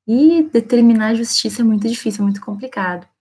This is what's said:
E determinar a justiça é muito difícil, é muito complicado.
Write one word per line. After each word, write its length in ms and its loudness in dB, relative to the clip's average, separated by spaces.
E 360 4
determinar 640 2
a 80 0
justiça 460 -4
é 20 2
muito 240 0
difícil, 340 -6
é 20 0
muito 180 -2
complicado. 640 -8